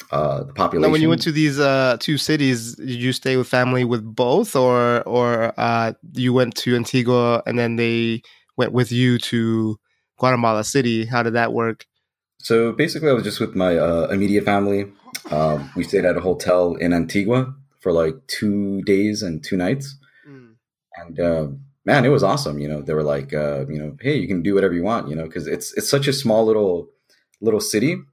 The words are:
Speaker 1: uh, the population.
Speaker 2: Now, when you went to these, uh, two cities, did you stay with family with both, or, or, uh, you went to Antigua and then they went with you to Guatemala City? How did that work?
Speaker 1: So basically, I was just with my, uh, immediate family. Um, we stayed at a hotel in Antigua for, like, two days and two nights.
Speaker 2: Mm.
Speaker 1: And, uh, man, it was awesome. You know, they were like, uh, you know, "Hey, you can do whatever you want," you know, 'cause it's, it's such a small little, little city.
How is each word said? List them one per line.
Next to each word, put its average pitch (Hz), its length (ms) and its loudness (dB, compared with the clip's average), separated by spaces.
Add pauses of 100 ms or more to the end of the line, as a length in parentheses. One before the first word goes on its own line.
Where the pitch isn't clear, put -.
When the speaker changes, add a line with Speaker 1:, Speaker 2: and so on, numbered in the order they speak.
(100)
Speaker 1:
uh, 71 320 -2
the - 100 -12
population. 156 380 2
Speaker 2:
Now, - 20 2
when 156 100 2
you 160 60 4
went 165 140 2
to 170 100 -2
these, 147 280 2
uh, 135 400 2
two 143 180 -2
cities, 127 560 0
did - 140 -12
you 123 240 -2
stay 131 240 -2
with 127 100 0
family 127 380 2
with 117 200 -2
both, 127 520 0
or, 123 460 2
or, 117 540 0
uh, 113 360 0 (220)
you 123 180 0
went 127 240 2
to 123 180 0
Antigua 120 720 2
and 117 100 -2
then 117 200 0
they 117 460 -2 (340)
went 123 160 0
with 117 180 2
you 123 280 2
to 113 600 0 (400)
Guatemala 120 460 2
City? 117 420 0
How 120 160 -2
did 113 120 -2
that 117 180 0
work? 117 340 -4 (520)
Speaker 1:
So 117 340 2
basically, 151 360 -2
I 135 40 4
was 113 100 2
just 101 160 -6
with - 160 -4
my, 92 220 2
uh, 82 340 0
immediate 101 340 2
family. 101 460 0 (400)
Um, 76 460 0
we 85 80 -2
stayed 92 200 0
at 87 120 2
a 87 40 -4
hotel 90 540 0
in 87 180 0
Antigua 101 640 0 (260)
for, 92 120 0
like, 82 220 2 (120)
two 101 560 -2
days 104 400 0
and 80 220 -8
two 98 120 -4
nights. 110 400 -4 (320)
Speaker 2:
Mm. 123 260 -20 (420)
Speaker 1:
And, 85 240 -12
uh, 82 260 0 (380)
man, 120 200 2
it 127 40 4
was 127 140 4
awesome. 98 360 -2
You 73 100 -6
know, 76 140 -6
they 78 120 -4
were 78 80 0
like, 71 320 -2
uh, 73 340 -2
you 76 100 -8
know, 76 220 -10
"Hey, 139 160 -2
you 92 120 -2
can 92 140 -2
do 98 120 0
whatever 95 200 4
you 85 80 -2
want," 107 260 -2
you 76 80 -6
know, 80 120 -6
'cause 80 180 -10
it's, - 280 -6
it's - 140 -4
such 139 200 2
a 135 40 0
small 113 340 2
little, 98 420 2 (520)
little 107 200 2
city. 120 380 0 (140)